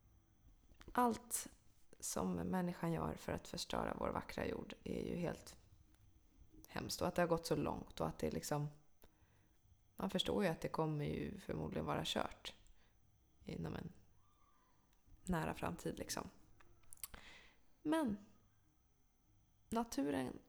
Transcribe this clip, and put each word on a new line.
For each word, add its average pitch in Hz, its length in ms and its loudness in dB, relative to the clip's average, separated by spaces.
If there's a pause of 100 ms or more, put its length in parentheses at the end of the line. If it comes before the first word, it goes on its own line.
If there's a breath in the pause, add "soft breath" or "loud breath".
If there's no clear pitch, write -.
(920)
allt - 560 4 (520)
som - 340 2
människan 180 580 2
gör 160 220 2
för - 180 -4
att 170 160 -4
förstöra - 500 0
vår - 100 2
vackra - 380 -2
jord - 280 -4 (100)
är - 180 0
ju - 140 0
helt - 400 -2 (1120)
hemskt, - 320 -4
och - 80 4
att 180 60 -2
det 175 80 6
har 170 60 4
gått 165 180 4
så 156 100 4
långt, - 440 0
och - 80 2
att 160 100 -6
det 78 120 2
liksom, 147 380 0 (1300 soft breath)
man 190 140 0
förstår 196 340 4
ju 170 60 6
att 165 100 -2
det - 80 0
kommer 156 360 2
ju 151 360 -2
förmodligen 156 460 -2
vara 151 180 0
kört - 500 0 (920 soft breath)
inom - 300 -4
en 170 160 -6 (1300 soft breath)
nära 160 300 2
framtid 170 440 -4
liksom. - 300 -4 (1500 loud breath)
Men 302 340 4 (1500)
naturen, - 720 2 (100)